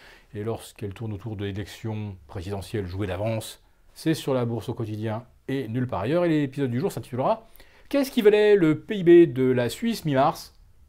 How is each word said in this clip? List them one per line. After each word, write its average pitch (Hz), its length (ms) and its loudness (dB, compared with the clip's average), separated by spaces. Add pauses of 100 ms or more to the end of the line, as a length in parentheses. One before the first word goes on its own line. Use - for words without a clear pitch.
(340)
Et 104 100 -8
lorsqu'elle 107 480 -8
tourne 110 220 -8
autour 107 220 -10
de 101 100 -6
l'élection 104 680 -8 (120)
présidentielle 98 600 -8
jouée 95 200 -6
d'avance, 107 560 -6 (320)
c'est - 180 -2
sur 143 220 -2
la 123 100 0
bourse 117 240 -6
au 117 60 -4
quotidien 110 500 -6 (240)
et 135 180 -4
nulle 123 220 -4
part 98 120 -4
ailleurs. 165 260 0
Et - 20 2
l'épisode 143 420 0
du 120 80 -2
jour 180 140 -2
s'intitulera « 139 560 -4 (400)
Qu'est-ce 277 220 0
qui 240 100 -2
valait 208 340 6
le 156 240 4
P 214 180 -8
I 190 60 -4
B 170 300 10
de 127 180 2
la 120 200 0
Suisse 226 340 -4
mi-mars 143 500 0 (340)